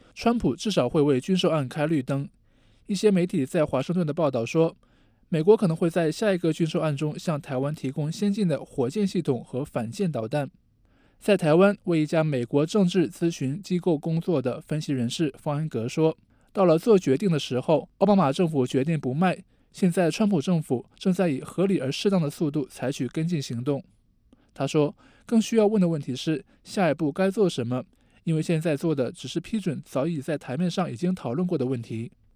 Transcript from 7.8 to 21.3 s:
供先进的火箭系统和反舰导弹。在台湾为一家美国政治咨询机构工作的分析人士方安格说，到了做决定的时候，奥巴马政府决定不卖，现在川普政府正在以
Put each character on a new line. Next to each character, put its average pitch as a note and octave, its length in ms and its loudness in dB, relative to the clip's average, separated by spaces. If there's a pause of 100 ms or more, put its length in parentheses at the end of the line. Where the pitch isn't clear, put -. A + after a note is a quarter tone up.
供 D3+ 200 -4
先 G3+ 220 0
进 G3+ 160 0
的 C#3+ 160 -2
火 B2 240 -2
箭 G3+ 180 -2
系 F#3+ 140 -2
统 B2+ 240 -2
和 B2+ 180 -6
反 A#2+ 280 -6
舰 F3+ 200 -4
导 A2+ 160 -4
弹。 C#3 240 -4 (680)
在 G3+ 160 4
台 D#3+ 160 2
湾 G3 320 6
为 E3+ 160 2
一 D3+ 60 0
家 D#3+ 180 0
美 C#3 180 0
国 C#3+ 220 2
政 G3 220 2
治 E3+ 240 2
咨 E3+ 200 -2
询 C#3+ 320 -4
机 F3+ 160 -2
构 E3 200 0
工 E3 200 -2
作 D#3+ 220 0
的 B2+ 220 -4
分 D3+ 180 -4
析 D3 140 -4
人 B2 140 0
士 D3 300 -2
方 D3 200 -4
安 D#3 100 -4
格 A2+ 180 -4
说， D#3 300 0 (360)
到 G3 120 2
了 E3 140 6
做 G#3+ 180 6
决 F#3+ 200 2
定 G#3 120 0
的 E3 80 2
时 B2+ 220 -4
候， D3 300 0 (100)
奥 G3 80 2
巴 G#3 80 6
马 D#3+ 160 4
政 E3+ 180 0
府 C#3+ 160 0
决 C3+ 200 0
定 D#3+ 160 -2
不 B2+ 120 -4
卖， E3+ 300 0 (300)
现 F#3 180 2
在 E3+ 180 2
川 G#3 200 0
普 F#3+ 120 2
政 E3 220 0
府 - 240 -4 (100)
正 F#3+ 160 0
在 F3+ 160 2
以 C3+ 120 -2